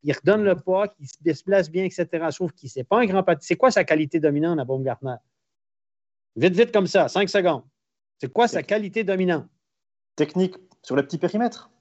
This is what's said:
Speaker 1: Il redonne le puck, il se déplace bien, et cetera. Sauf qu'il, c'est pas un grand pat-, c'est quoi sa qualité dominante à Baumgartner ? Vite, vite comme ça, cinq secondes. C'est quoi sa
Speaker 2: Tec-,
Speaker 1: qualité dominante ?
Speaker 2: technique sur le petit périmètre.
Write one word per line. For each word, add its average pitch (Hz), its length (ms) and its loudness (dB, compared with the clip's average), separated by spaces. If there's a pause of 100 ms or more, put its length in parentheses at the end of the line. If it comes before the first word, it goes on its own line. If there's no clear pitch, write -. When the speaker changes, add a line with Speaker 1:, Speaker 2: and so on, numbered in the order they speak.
Speaker 1:
Il 147 100 -2
redonne 208 300 2
le 190 120 4
puck, 190 340 -2 (100)
il 143 80 -18
se - 140 -18
déplace 170 480 0
bien, 185 160 -4
et 175 60 -6
cetera. 165 400 -4
Sauf 170 220 -6
qu'il, - 180 -18
c'est 127 120 -10
pas 220 160 2
un 247 60 4
grand 185 160 0
pat-, 175 180 2
c'est - 160 -4
quoi 262 140 4
sa 196 140 2
qualité 156 360 0
dominante 151 400 0
à 127 60 -4
Baumgartner ? 131 480 -6 (1200)
Vite, 170 200 2
vite 233 160 2
comme 196 160 2
ça, 165 200 2
cinq 190 220 -2
secondes. 175 320 0 (580)
C'est - 140 -10
quoi 233 140 4
sa 233 140 -4
Speaker 2:
Tec-, 139 60 -12
Speaker 1:
qualité 208 360 -2
dominante ? 180 420 0 (680)
Speaker 2:
technique 180 400 -2 (260)
sur 127 140 -6
le 139 80 2
petit 151 160 -8
périmètre. 220 500 -4 (120)